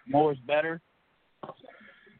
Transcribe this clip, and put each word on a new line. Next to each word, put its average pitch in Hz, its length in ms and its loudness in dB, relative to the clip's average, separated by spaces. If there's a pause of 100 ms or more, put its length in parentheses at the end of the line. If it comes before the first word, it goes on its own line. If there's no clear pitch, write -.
more 147 260 4
is 139 80 -6
better. 156 400 -2 (1400)